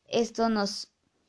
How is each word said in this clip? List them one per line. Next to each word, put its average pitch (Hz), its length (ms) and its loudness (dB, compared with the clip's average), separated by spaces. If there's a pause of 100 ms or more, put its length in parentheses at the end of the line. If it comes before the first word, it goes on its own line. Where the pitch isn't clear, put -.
esto 226 420 0
nos 208 440 -2 (360)